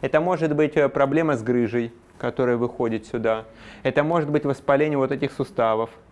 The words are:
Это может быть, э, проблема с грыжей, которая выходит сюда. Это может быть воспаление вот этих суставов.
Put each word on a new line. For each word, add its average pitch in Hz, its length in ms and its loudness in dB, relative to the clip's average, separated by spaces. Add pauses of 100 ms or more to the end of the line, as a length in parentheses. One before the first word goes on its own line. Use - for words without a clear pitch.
Это 156 200 2
может 160 340 0
быть, 151 220 2
э, 143 120 4
проблема 143 460 2
с 110 80 -6
грыжей, 117 480 0 (280)
которая 123 380 0
выходит 117 500 -2
сюда. 110 380 -2 (380)
Это 131 200 2
может 156 260 0
быть 151 160 0
воспаление 143 520 0
вот 131 140 0
этих 135 200 -4
суставов. 113 580 -2 (220)